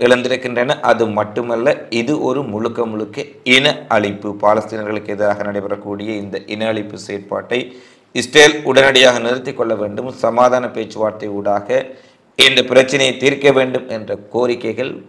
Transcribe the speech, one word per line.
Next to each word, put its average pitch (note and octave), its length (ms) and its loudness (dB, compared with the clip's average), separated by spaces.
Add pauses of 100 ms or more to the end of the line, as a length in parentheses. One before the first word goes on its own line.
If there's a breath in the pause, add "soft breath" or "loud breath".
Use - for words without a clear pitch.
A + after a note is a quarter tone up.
எழுந்திருக்கின்றன. B2 640 0 (180)
அது A#2 140 4 (160)
மட்டுமல்ல, A#2 480 -2 (320)
இது B2 140 0 (140)
ஒரு C3 140 -2 (100)
முழுக்க A2+ 280 -4 (100)
முழுக்க G#2+ 360 -8 (300)
இன C3+ 100 4 (300)
அழிப்பு. G#2 340 -2 (140)
பாலஸ்தீனர்களுக்கு G#2+ 720 0
எதிராக G#2 320 0
நடைபெறக்கூடிய G2+ 640 -6 (140)
இந்த F#2+ 140 -8 (180)
இன A2 160 -4
அழிப்பு G#2 340 -6
செயற்பாட்டை G2+ 540 -6 (600 loud breath)
இஸ்ரேல் D3 340 6 (140)
உடனடியாக B2+ 560 6
நிறுத்தி B2+ 340 -4
கொள்ள A2+ 220 -2
வேண்டும், A2 300 -6 (120)
சமாதான B2 520 2
பேச்சுவார்த்தை G#2+ 540 -6 (100)
ஊடாக G2+ 400 0 (680 loud breath)
இந்த B2+ 140 2 (100)
பிரச்சனையை C3 420 4 (100)
தீர்க்க C#3 360 4
வேண்டும் B2+ 380 -2
என்ற G#2 220 -8 (140)
கோரிக்கைகள் A#2+ 600 -2 (160)